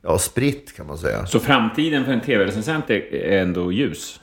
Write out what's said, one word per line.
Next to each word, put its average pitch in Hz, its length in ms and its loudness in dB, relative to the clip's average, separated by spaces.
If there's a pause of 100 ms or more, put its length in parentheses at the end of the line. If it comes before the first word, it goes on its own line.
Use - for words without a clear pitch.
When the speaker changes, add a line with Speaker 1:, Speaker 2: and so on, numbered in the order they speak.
Speaker 1:
ja, 87 160 2
spritt, - 580 -2
kan 76 100 -14
man 73 120 -10
säga. 80 280 -2
Speaker 2:
Så 113 140 2
framtiden 139 640 2
för 131 80 -2
en 117 80 0
T 117 180 0
V-recensent 107 520 -2
är, - 240 -2
är 95 280 2
ändå 90 300 0
ljus? - 500 -4